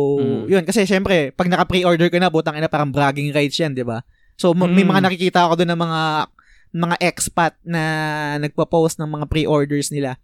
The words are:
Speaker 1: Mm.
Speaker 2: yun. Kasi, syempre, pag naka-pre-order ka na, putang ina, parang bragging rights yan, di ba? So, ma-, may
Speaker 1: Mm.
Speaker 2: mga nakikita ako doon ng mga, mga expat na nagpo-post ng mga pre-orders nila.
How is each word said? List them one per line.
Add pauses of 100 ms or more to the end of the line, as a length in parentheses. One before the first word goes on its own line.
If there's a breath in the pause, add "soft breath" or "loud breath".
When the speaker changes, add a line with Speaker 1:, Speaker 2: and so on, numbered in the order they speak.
(160)
Speaker 1:
Mm.
Speaker 2:
yun.
Kasi,
syempre,
pag
naka-pre-order
ka
na,
putang
ina,
parang
bragging
rights
yan,
di
ba? (340)
So,
ma-,
may
Speaker 1:
Mm.
Speaker 2:
mga
nakikita
ako
doon
ng
mga, (720 soft breath)
mga
expat
na (560)
nagpo-post
ng
mga
pre-orders
nila.